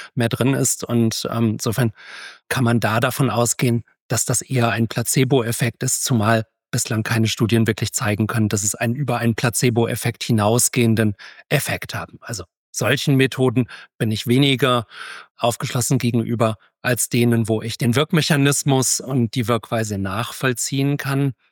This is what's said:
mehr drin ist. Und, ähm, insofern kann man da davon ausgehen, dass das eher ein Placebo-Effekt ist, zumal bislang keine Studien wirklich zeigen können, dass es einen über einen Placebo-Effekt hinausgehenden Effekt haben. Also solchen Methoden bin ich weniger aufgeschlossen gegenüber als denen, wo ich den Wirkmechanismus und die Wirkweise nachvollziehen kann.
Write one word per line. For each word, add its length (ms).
mehr 140
drin 260
ist. 300
Und, 460
ähm, 220
insofern 400
kann 160
man 160
da 200
davon 300
ausgehen, 540
dass 160
das 180
eher 280
ein 180
Placebo-Effekt 960
ist, 200
zumal 440
bislang 320
keine 260
Studien 380
wirklich 260
zeigen 340
können, 220
dass 140
es 120
einen 200
über 240
einen 160
Placebo-Effekt 920
hinausgehenden 920
Effekt 460
haben. 260
Also 240
solchen 460
Methoden 500
bin 120
ich 160
weniger 600
aufgeschlossen 600
gegenüber 580
als 260
denen, 400
wo 140
ich 160
den 160
Wirkmechanismus 1040
und 340
die 140
Wirkweise 500
nachvollziehen 1000
kann. 360